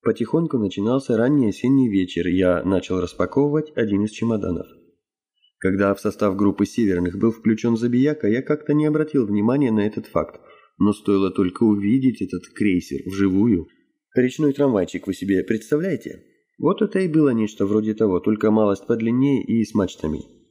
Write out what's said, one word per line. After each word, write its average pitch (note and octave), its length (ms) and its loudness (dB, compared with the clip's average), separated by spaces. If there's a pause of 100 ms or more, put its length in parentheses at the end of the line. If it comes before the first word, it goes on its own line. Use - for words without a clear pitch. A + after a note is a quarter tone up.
Потихоньку C#3 500 -2
начинался A2+ 600 -2
ранний B2 320 2
осенний B2+ 400 2
вечер, F2+ 380 0
я F2+ 360 2
начал F#2 380 0
распаковывать C#3+ 720 -2
один G#2 300 0
из G#2+ 60 -6
чемоданов. G2 540 -4 (960)
Когда G2 340 2
в - 60 -4
состав G2+ 380 -2
группы G2+ 280 2
северных F2+ 520 -2
был A2 140 2
включен A2+ 440 0
Забияка, A#2+ 540 0
я A#2 120 0
как-то D3+ 320 -4
не D3+ 120 2
обратил D3+ 400 0
внимания A#2 440 0
на G#2 160 2
этот G#2 200 -6
факт, - 340 -6 (380)
но G2+ 160 2
стоило G2 360 0
только F2+ 340 -2
увидеть G#2+ 580 2
этот F#2 340 -8
крейсер F2+ 500 -2
вживую. G2 600 0 (480)
Речной C3 380 2
трамвайчик, G#2 540 0
вы F#2+ 60 -4
себе F#2 300 0
представляете? D3+ 800 -4 (340)
Вот F#3 240 0
это G3+ 180 -2
и F#3+ 100 0
было D3+ 220 4
нечто G#2+ 340 -2
вроде G#2+ 280 0
того, G2+ 280 0
только A2 280 0
малость G#2+ 380 2
подлиннее A#2+ 560 0
и A2+ 220 0
с - 80 -20
мачтами. E2 480 -2 (300)